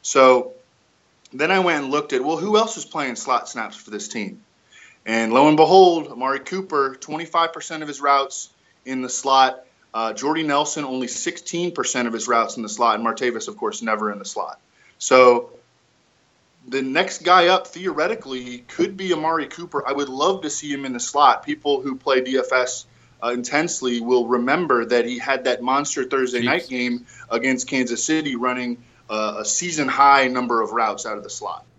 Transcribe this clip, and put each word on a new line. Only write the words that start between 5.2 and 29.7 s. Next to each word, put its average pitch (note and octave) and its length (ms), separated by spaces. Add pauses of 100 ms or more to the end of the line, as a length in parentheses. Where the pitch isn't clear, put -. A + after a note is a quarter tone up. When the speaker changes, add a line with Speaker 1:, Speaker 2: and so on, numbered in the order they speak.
Speaker 1:
lo C#3 160
and D#3 80
behold, E3+ 520
Amari C3 320
Cooper, D3 560
twenty-five E3 560
percent D#3 300
of D3+ 60
his C#3 120
routes C#3 480 (380)
in C3 160
the B2+ 60
slot. C3 560 (280)
Uh, A2 220
Jordy D3+ 280
Nelson, D3 420
only C3 240
sixteen E3+ 640
percent C3 360
of A2+ 60
his G#2+ 120
routes A#2 300
in A#2 60
the G#2+ 60
slot. A2 300
And A#2 80
Martavis, A2+ 400
of G#2+ 100
course, G#2+ 260
never G#2+ 280
in G2+ 80
the G2 60
slot. F#2 340 (400)
So B2 520 (1160)
the C3 140
next D#3 420
guy F3 260
up, F#3 180
theoretically, C#3+ 1000
could F#3+ 300
be F#3 160
Amari D#3 340
Cooper. D3+ 400
I C3+ 60
would C#3 160
love D#3 340
to D3 80
see D3 220
him C#3 140
in B2+ 80
the A#2+ 60
slot. C#3+ 440
People D3 380
who C3+ 140
play C3 260
D C3 160
F - 140
S, B2 340 (360)
uh, A#2 60
intensely B2 720
will B2 260
remember B2 600
that A#2+ 180
he B2 140
had C3 260
that B2 180
monster C#3 420
Thursday B2+ 360
Speaker 2:
Chiefs. A#2+ 60
Speaker 1:
night - 240
game B2 360 (240)
against B2+ 380
Kansas A#2+ 340
City D#3 340
running, B2 460 (280)
uh, G#2+ 300
a G#2+ 40
season-high C#3 840